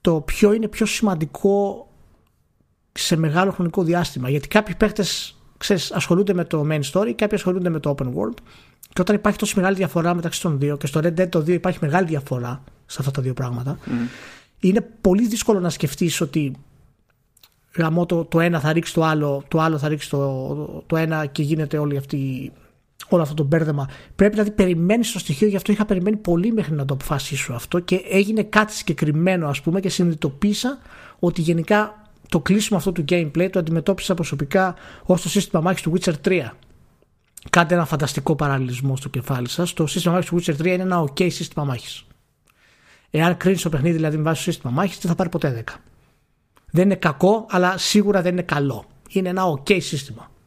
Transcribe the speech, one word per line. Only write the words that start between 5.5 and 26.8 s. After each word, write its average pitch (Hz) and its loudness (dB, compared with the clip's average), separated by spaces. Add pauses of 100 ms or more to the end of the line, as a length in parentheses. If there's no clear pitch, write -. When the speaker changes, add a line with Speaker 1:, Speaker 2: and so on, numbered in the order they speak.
Speaker 1:
ξέρεις, - -2
ασχολούνται 185 0
με 170 -2
το 151 -2
main 151 0 (100)
story, 220 0
κάποιοι 214 0
ασχολούνται 180 0
με 160 -2
το 143 -2
open 135 -4
world. - -6 (560)
Και 185 0
όταν 208 4
υπάρχει 202 0
τόσο - -4
μεγάλη 190 2
διαφορά 175 0
μεταξύ 165 -4
των 151 0
δύο, 143 0
και 143 -6
στο 156 0
Red 170 2
Dead 180 2
το 160 2
δύο 170 2
υπάρχει 175 0
μεγάλη 170 2
διαφορά 131 -4 (220)
σε - -12
αυτά 135 -2
τα 139 -4
δύο 127 -2
πράγματα, 123 -4
Speaker 2:
Μμμ. 120 -2 (520)
Speaker 1:
είναι 180 4 (200)
πολύ 202 4
δύσκολο 208 2
να 175 0
σκεφτείς - -2
ότι 147 -2 (1200)
γαμώ 165 2
το, 170 0
το 165 0
ένα 170 2
θα 151 0
ρίξει 165 0
το 165 2
άλλο, 147 0
το 160 0
άλλο 160 2
θα 143 -2
ρίξει 151 -2
το, 139 -4
το 165 0
ένα 160 0
και 143 -4
γίνεται 151 0
όλη 147 0
αυτή, 135 -4 (580)
όλο 175 4
αυτό 147 -2
το 151 0
μπέρδεμα. 147 2 (280)
Πρέπει, 208 6
δηλαδή, 208 2
περιμένεις 190 2
το 175 -6
στοιχείο, 170 0
γι' 202 2
αυτό 196 0
είχα 214 2
περιμένει 202 0
πολύ 175 2
μέχρι 156 -2
να 143 -2